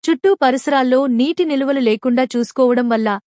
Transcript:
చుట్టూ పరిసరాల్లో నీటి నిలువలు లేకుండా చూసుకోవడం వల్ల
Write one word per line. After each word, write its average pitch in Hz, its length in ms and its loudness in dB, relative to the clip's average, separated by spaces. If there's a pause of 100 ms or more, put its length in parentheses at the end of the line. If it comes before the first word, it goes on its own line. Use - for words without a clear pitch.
చుట్టూ 330 260 0 (120)
పరిసరాల్లో 262 580 2 (200)
నీటి 330 260 0
నిలువలు 277 440 -2
లేకుండా 247 440 0
చూసుకోవడం 247 560 0
వల్ల 226 200 0 (180)